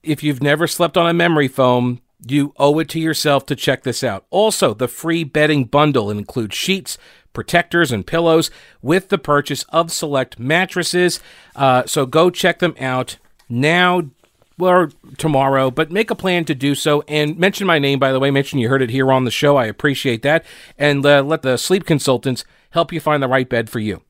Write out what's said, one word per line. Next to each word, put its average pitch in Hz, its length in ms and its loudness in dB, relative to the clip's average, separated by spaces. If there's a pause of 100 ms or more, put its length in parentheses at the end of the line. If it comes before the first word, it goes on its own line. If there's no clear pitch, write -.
If 151 180 -4
you've 143 200 -2
never 147 260 2
slept 170 280 -2
on 170 120 2
a 170 60 2
memory 165 340 2
foam, 123 520 2 (240)
you 143 340 -2
owe 147 200 2
it 156 120 -4
to 165 100 -6
yourself 151 460 0
to 139 100 -4
check - 260 -2
this 127 220 -6
out. 98 260 -4
Also, 190 420 0
the 120 140 -4
free 165 380 -4
bedding 151 400 0
bundle. 135 460 2
It 104 80 -4
includes 104 360 -8
sheets, - 420 -4 (360)
protectors, 170 600 -2
and 98 140 -4
pillows 165 440 2 (320)
with 117 260 0
the - 80 0
purchase 143 520 -2
of 165 240 0
select 139 460 -4
mattresses. 175 840 0 (340)
Uh, 127 320 2
so - 180 -2
go 156 240 2
check 175 300 0
them 170 220 0
out 127 380 -6 (300)
now 175 540 2 (560)
or 180 320 2 (260)
tomorrow, 135 540 2
but 156 220 -2
make 214 180 -2
a 226 40 -2
plan 180 300 -2
to 147 100 -4
do 139 200 -2
so. 147 320 0
And 151 320 -4
mention 190 280 0
my 165 120 2
name, 139 200 0
by 135 120 2
the 131 80 0
way. 139 120 2
Mention 139 280 0
you 117 100 0
heard 135 140 2
it 117 80 -2
here 135 220 2
on 131 120 2
the 117 60 -2
show. 143 260 2
I 123 100 2
appreciate 123 560 -2
that. 156 220 0 (320)
And, 143 300 0
uh, 143 160 6
let 147 200 -2
the 127 140 2
sleep 185 300 0
consultants 131 580 0 (260)
help 170 220 -2
you 160 80 -6
find 151 220 0
the 131 60 -2
right 127 200 0
bed 117 220 -2
for 123 80 -6
you. 107 320 -6